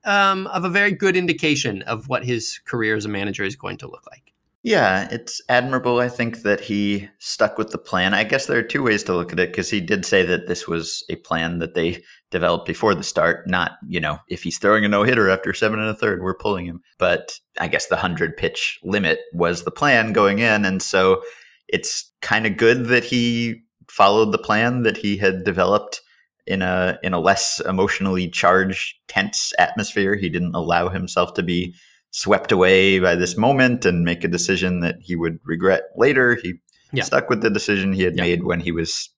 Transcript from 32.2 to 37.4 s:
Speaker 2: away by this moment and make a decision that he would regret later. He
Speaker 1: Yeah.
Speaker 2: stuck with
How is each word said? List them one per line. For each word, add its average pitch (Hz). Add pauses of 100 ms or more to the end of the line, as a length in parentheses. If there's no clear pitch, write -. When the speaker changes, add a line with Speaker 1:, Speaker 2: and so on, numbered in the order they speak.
Speaker 2:
away 95
by 90
this 90
moment 123
and 87
make 87
a -
decision 90
that 87
he 90
would 82
regret 87 (120)
later. 127
He 90 (360)
Speaker 1:
Yeah. 123
Speaker 2:
stuck -
with 113